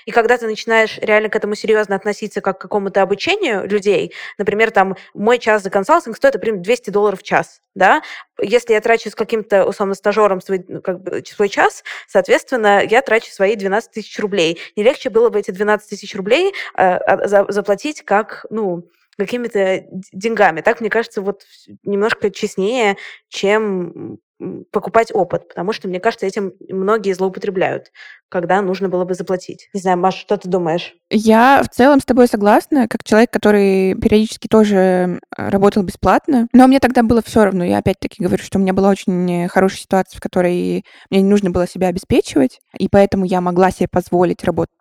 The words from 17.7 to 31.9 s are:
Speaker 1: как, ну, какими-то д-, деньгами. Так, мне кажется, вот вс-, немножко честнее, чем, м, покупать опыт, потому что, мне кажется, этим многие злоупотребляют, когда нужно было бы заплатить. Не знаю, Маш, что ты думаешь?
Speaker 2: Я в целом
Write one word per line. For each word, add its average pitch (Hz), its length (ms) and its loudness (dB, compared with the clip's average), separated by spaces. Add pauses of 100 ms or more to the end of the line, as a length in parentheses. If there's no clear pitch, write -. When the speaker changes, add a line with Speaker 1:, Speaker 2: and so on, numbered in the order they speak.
Speaker 1:
как, - 480 -4
ну, 185 400 -6 (280)
какими-то 220 420 -4
д-, 190 260 0 (260)
деньгами. 190 500 0
Так, 226 200 -2
мне 220 80 -4
кажется, 220 320 -4
вот 196 220 -8
вс-, - 400 -20
немножко 202 480 -2
честнее, 208 680 -2 (320)
чем, 196 880 -4 (220)
м, - 320 -12
покупать 220 420 -2
опыт, - 360 -4
потому 185 220 -6
что, 220 160 -8
мне 180 120 -6
кажется, 226 260 -4
этим 196 280 -6 (140)
многие 190 460 -2
злоупотребляют, 185 800 -4 (360)
когда 185 360 -2
нужно 185 260 -4
было 180 160 -2
бы 185 80 -4
заплатить. 180 640 -8
Не 202 60 -6
знаю, 180 180 0
Маш, 185 160 0
что - 220 -4
ты 185 120 -10
думаешь? 175 460 -2 (160)
Speaker 2:
Я 226 520 4
в 226 60 -8
целом 277 300 4